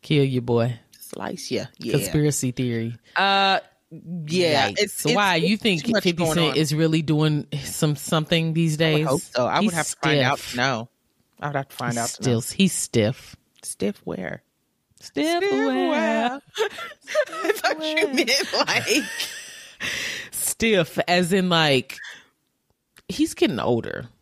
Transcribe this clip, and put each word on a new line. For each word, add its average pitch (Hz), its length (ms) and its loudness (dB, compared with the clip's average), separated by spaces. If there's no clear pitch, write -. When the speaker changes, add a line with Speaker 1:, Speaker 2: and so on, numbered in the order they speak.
Speaker 1:
Kill 143 220 2
your 127 180 -2
boy. 120 360 0
Speaker 2:
slice - 520 -10
ya. 117 160 -4
Yeah. - 140 -4
Speaker 1:
Conspiracy 147 580 0
theory. 117 460 -2
Speaker 2:
Uh, 196 460 2
yeah. 156 440 2
Speaker 1:
Yikes. 98 80 -6
Speaker 2:
It's, 202 280 -2
it's, 156 80 4
Speaker 1:
Why? 196 220 2
You 170 180 2
Speaker 2:
it's 208 80 -6
Speaker 1:
think 175 220 0
Speaker 2:
too 233 80 0
much 208 100 2
Speaker 1:
Fifty 175 220 2
Speaker 2:
going 160 100 2
Speaker 1:
Cent 160 180 2
Speaker 2:
on. 123 40 0
Speaker 1:
is 151 180 2
really 160 280 2
doing 151 440 2
some, - 320 0
something 160 600 0
these 160 260 2
Speaker 2:
I 165 120 4
would 151 40 4
Speaker 1:
days? 156 100 2
Speaker 2:
hope 139 140 2
so. - 260 -2
I 101 100 0
would 180 80 2
Speaker 1:
He's 214 100 2
Speaker 2:
have 156 140 -2
to - 140 -8
find 143 180 2
out 135 180 2
Speaker 1:
stiff. - 140 -12
Speaker 2:
to - 40 -6
know. 123 320 -2
I - 80 -8
would 143 80 -4
have 139 120 -4
to - 80 -20
find 120 160 -4
Speaker 1:
He's 120 60 -2
Speaker 2:
out 113 100 0
to - 220 -10
know. 117 100 2
Speaker 1:
still, - 160 -10
he's 190 160 4
stiff. - 640 -2
Speaker 2:
Stiff - 420 -6
where? - 380 -8
Speaker 1:
Stiff - 260 -4
Speaker 2:
Stiff 392 140 0
Speaker 1:
where? 392 380 0
Speaker 2:
where? 247 580 0
<laughs> - 100 -12
I 587 960 -4
thought - 200 0
you 311 100 -2
Speaker 1:
Where? 311 200 0
Speaker 2:
meant, 262 380 2
like, 220 380 0
Speaker 1:
Stiff, - 680 0
as 180 240 4
in, 185 160 2
like, 151 500 2
he's - 260 -2
getting 196 260 2
older. 110 460 -2